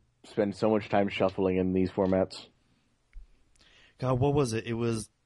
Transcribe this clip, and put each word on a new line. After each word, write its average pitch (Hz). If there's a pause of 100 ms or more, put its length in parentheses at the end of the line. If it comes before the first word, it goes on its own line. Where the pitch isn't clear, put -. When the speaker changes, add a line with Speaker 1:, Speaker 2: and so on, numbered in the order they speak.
(240)
Speaker 1:
spend 101
so 110
much 107
time 101
shuffling 95
in 92
these 92
formats. 95 (1500)
Speaker 2:
God, 127
what 139
was 139
it? 110
It 117
was, 113 (180)